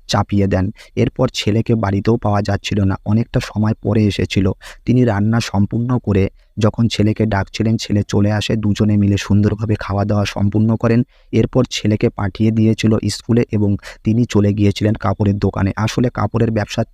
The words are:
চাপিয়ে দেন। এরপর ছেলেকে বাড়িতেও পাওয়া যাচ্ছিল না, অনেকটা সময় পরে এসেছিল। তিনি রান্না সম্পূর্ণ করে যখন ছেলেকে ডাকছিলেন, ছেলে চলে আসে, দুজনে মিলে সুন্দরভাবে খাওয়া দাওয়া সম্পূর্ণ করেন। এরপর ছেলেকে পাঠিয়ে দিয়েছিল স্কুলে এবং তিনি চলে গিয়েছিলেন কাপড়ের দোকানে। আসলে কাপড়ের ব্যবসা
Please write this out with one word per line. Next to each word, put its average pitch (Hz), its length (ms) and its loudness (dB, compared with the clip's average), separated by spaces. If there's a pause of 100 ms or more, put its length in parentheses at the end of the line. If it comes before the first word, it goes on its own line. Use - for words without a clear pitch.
চাপিয়ে 101 380 0
দেন। 95 180 0 (300)
এরপর 117 400 -2
ছেলেকে 113 400 0
বাড়িতেও 104 420 0
পাওয়া 104 260 -2
যাচ্ছিল 101 380 -4
না, 98 140 2 (100)
অনেকটা 113 360 -2
সময় 107 420 -2
পরে 107 220 0
এসেছিল। 98 420 0 (380)
তিনি 127 200 2
রান্না 110 360 0
সম্পূর্ণ 110 580 -2
করে 98 260 0 (340)
যখন 110 300 0
ছেলেকে 107 380 0
ডাকছিলেন, 107 500 -2
ছেলে 101 320 -2
চলে 104 240 2
আসে, 107 240 -2
দুজনে 104 400 0
মিলে 101 200 4
সুন্দরভাবে 104 600 0
খাওয়া 101 260 -4
দাওয়া 104 200 0
সম্পূর্ণ 104 520 0
করেন। 117 240 2 (320)
এরপর 123 380 2
ছেলেকে 110 380 0
পাঠিয়ে 107 420 -2
দিয়েছিল 110 420 2 (180)
স্কুলে 117 400 0
এবং 104 200 0 (340)
তিনি 113 200 2
চলে 104 300 2
গিয়েছিলেন 104 400 0
কাপড়ের 101 440 0
দোকানে। 98 380 0
আসলে 123 320 -2
কাপড়ের 113 420 -2
ব্যবসা 107 320 -2 (120)